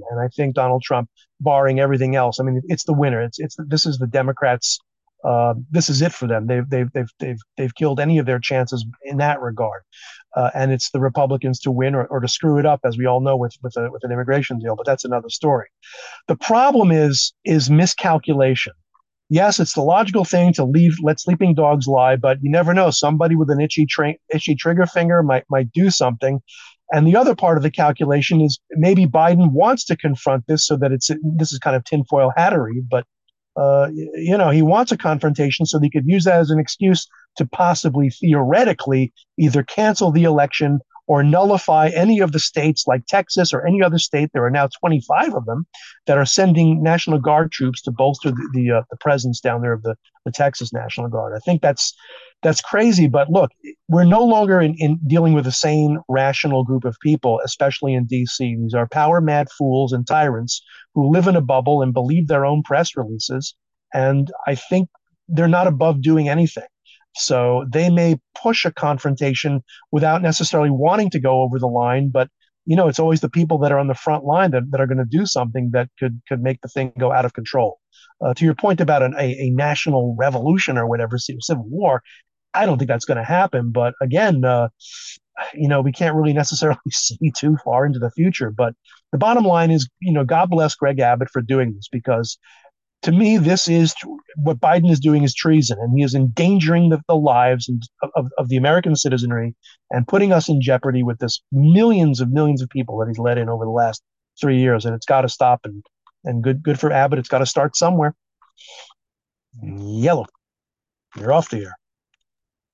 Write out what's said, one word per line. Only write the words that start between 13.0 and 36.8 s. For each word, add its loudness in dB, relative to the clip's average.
all 2
know 0
with, -4
with -12
a, -4
with -14
an -8
immigration -4
deal, -6
but -10
that's -2
another -4
story. -2
The 0
problem 2
is, 2
is 0
miscalculation. 0
Yes, 2
it's -2
the -4
logical 2
thing 4
to -2
leave, 4
let 0
sleeping 0
dogs 2
lie, 4
but 0
you 0
never 2
know. 4
Somebody 0
with 2
an 0
itchy 0
tra-, -2
itchy -2
trigger 0
finger 2
might, 0
might -2
do 2
something. -2
And 4
the 6
other 4
part 2
of 0
the 0
calculation 0
is 2
maybe 4
Biden 4
wants 2
to -4
confront -2
this 0
so 0
that 0
it's, -2
this -2
is -10
kind -2
of -2
tinfoil 0
hattery, 0
but, -2
uh, 2
y-, -10
you 0
know, 2
he 4
wants 2
a -2
confrontation -2
so -2
that 2
he 2
could -2
use 2
that 4
as 2
an 2
excuse 0